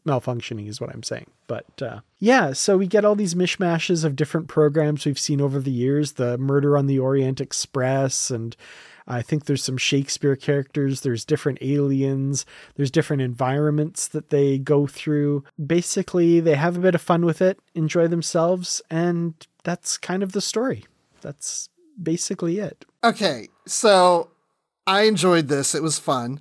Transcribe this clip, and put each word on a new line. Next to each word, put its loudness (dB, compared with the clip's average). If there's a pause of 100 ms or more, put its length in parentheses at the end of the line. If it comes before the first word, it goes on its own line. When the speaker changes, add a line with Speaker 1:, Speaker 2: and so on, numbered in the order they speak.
Speaker 1:
malfunctioning, -4
is -14
what -8
I'm -16
saying. -10 (180)
But, -12
uh, -10 (180)
yeah, 4
so 2
we 2
get 4
all 4
these -2
mishmashes 0
of -2
different -2
programs 2
we've 0
seen -2
over 0
the -4
years, 0
the -2
Murder 2
on 2
the 2
Orient 0
Express, -2
and -6 (500)
I -4
think -4
there's -2
some -4
Shakespeare 0
characters, -2
there's -2
different -2
aliens, 0 (300)
there's -2
different 0
environments -2
that -8
they 4
go 2
through. -2 (200)
Basically, 2
they 4
have 0
a -4
bit 4
of -4
fun 2
with 0
it, 2 (160)
enjoy 2
themselves, -2
and -2 (300)
that's -6
kind -4
of -6
the -2
story. -4 (360)
That's -12 (340)
basically -4
it. -10 (200)
Speaker 2:
Okay, 0 (180)
so 4 (560)
I 4
enjoyed 4
this. 0
It -2
was -2
fun, -4